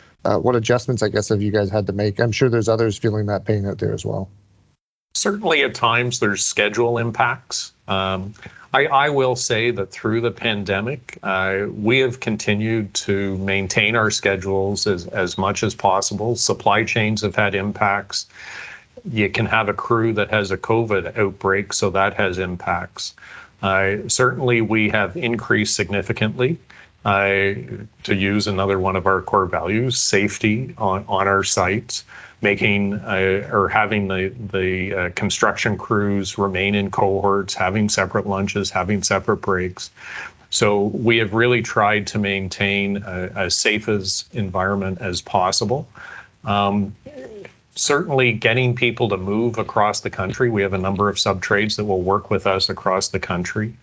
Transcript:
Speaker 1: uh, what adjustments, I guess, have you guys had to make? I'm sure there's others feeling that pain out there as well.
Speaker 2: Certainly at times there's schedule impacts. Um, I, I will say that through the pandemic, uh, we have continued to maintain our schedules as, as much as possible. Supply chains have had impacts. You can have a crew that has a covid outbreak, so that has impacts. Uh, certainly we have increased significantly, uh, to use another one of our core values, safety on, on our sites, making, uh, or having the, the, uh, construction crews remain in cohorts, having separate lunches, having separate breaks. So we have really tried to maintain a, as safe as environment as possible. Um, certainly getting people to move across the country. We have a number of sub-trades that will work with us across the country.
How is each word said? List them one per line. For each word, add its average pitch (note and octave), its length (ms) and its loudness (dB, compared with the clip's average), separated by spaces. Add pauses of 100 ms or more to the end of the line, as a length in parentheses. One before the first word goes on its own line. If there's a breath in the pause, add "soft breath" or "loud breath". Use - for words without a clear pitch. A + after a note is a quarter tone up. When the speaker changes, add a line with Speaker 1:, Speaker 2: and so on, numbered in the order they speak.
(260 soft breath)
Speaker 1:
uh, G2+ 120 4
what B2 180 4
adjustments, A#2+ 480 2
I G#2 60 2
guess, G#2 200 0
have G#2 120 2
you G#2 100 0
guys G#2 180 2
had G2+ 180 0
to G2 60 -2
make? G2+ 260 0
I'm A#2+ 120 4
sure B2+ 180 4
there's A2+ 200 2
others A2 280 2
feeling G#2+ 300 0
that G2+ 180 -2
pain G#2 200 0
out G2 120 -4
there G#2 160 -2
as - 120 -6
well. G#2 240 -4 (840)
Speaker 2:
Certainly F#3+ 500 2
at B2 100 0
times A#2+ 460 2
there's G2+ 240 0
schedule A#2 540 2
impacts. A#2 720 -2 (160)
Um, F#2+ 460 -2 (400 loud breath)
I, C#3 140 4
I C#3 220 4
will C3 260 2
say A#2+ 360 0
that G2+ 200 -6
through A2+ 300 0
the A#2 100 0
pandemic, G#2 920 -4
uh, F#2+ 520 0
we G#2+ 240 2
have B2+ 200 0
continued G#2+ 760 -2
to G2 420 -2
maintain G2 580 0
our G#2+ 160 2
schedules G2 760 -2
as, F2+ 220 0
as F#2 300 -4
much F#2+ 260 -2
as G#2 100 0
possible. G2+ 640 0
Supply G#2 480 2
chains G#2+ 380 0
have G2+ 140 -2
had G2+ 200 2
impacts. G2+ 720 -2 (840 loud breath)
You G#2+ 200 2
can A2 160 0
have G#2+ 240 2
a G2+ 40 0
crew A2+ 400 0
that G2+ 160 0
has G2+ 220 0
a F#2+ 60 0
covid G#2+ 600 0
outbreak, G2 560 0
so G#2+ 180 0
that G2 240 2
has F#2 220 0
impacts. F2+ 760 -6 (460 loud breath)
Uh, G2 360 2 (100)
certainly B2 540 2
we G#2+ 280 2
have G2 280 0
increased A2+ 580 0
significantly, A2 800 -2 (480 loud breath)
uh, G2 480 2 (500)
to G#2+ 120 0
use G2 320 2
another G2 320 2
one F#2+ 160 0
of F#2 120 0
our F#2+ 140 4
core G2 240 2
values, G2+ 520 -2
safety G#2+ 800 0
on, G2 300 -2
on G2 200 2
our G2 160 4
sites, G2 600 -2 (380 loud breath)
making, G2+ 520 2
uh, F#2+ 580 0
or G2+ 160 2
having G#2 420 0
the, F#2+ 240 -2 (180)
the, F#2 420 -2
uh, F2+ 220 -2
construction G#2 640 0
crews G2+ 600 -2
remain G2 380 0
in G2 160 0
cohorts, G2 640 0
having G2+ 360 0
separate G2 380 0
lunches, G2 420 -2
having F#2+ 320 -2
separate G2 360 0
breaks. F#2 520 -4 (600 loud breath)
So G#2 340 2
we A2+ 340 2
have G#2+ 160 2
really A#2+ 280 4
tried G#2 460 2
to - 120 -4
maintain G2 800 -2
a, F#2 380 -8
as F#2 200 -2
safe A2 340 0
as G2 440 -2
environment F#2+ 680 -2
as F2+ 200 -4
possible. G#2 680 0 (580 loud breath)
Um, G2+ 500 0 (800)
certainly C#3 560 2
getting A#2 420 2
people A#2+ 340 2
to G2+ 80 0
move G#2+ 400 0
across G#2+ 440 2
the - 80 -6
country. G2 400 -2
We G#2+ 120 2
have G2 120 0
a G2 40 0
number G2 320 0
of G2 100 -2
sub-trades G#2 580 0
that G#2+ 80 -4
will G2 160 0
work G2 280 0
with G2+ 180 0
us F#2+ 220 2
across F#2+ 400 0
the G2 100 -4
country. F#2 640 -4